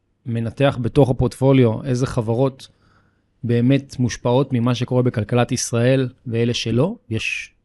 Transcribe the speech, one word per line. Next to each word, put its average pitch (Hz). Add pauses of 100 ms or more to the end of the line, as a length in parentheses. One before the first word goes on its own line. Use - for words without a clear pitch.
(260)
מנתח 117
בתוך 123
הפורטפוליו 127
איזה 127
חברות 127 (760)
באמת 123
מושפעות 127
ממה 123
שקורה 123
בכלכלת 120
ישראל 127 (180)
ואלה 117
שלא. 127 (160)
יש - (100)